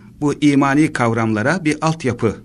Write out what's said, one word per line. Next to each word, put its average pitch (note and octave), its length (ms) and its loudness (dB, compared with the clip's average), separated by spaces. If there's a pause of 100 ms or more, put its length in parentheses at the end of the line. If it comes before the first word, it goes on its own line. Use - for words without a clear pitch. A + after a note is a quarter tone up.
(200)
bu D3 200 0
imani C#3 520 2
kavramlara A#2 720 0
bir D3+ 160 0
altyapı, C3 640 -2